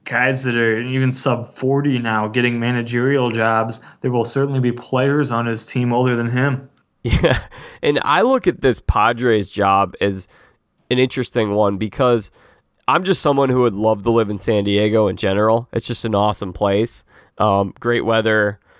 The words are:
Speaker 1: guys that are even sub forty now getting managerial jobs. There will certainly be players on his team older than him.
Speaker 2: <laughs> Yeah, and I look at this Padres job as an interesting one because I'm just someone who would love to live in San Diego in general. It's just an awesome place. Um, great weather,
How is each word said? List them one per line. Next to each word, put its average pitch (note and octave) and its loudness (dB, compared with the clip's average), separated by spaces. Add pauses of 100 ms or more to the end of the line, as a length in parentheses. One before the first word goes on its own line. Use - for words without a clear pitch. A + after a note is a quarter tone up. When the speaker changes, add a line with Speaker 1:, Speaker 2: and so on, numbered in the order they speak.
Speaker 1:
guys B2+ -2
that B2 -2
are A2+ 0
even C3 -2
sub A#2+ -2
forty C3+ -2
now A2 -2
getting A#2+ -2
managerial A#2+ 0
jobs. A2+ 0 (220)
There C3 -2
will A#2 0
certainly C#3 -2
be B2 0
players C3 -2
on A#2 -2
his A2+ -6
team B2 -2
older B2 2
than A#2 -2
him. C3 -2
Speaker 2:
<laughs> - -20 (260)
Yeah, C3 2 (440)
and D3 2
I D#3 2
look B3+ 2
at C3+ -2
this B2+ 2
Padres A2+ 2
job G2 2
as G2 -2 (600)
an B2+ 0
interesting B2 0
one G#2 2
because A2+ -2 (560)
I'm D#3+ 2
just F#3 0
someone C#3 2
who B2+ 2
would A2+ 2
love G#2 0
to A#2 0
live A2+ 2
in G#2 -6
San G#2 0
Diego G#2 2
in G2+ -6
general. A2 0
It's A2+ -4
just - -6
an G#2+ -2
awesome G2+ 0
place. G#2 -2 (360)
Um, G2 2
great A#2 -2
weather, G#2+ 0 (220)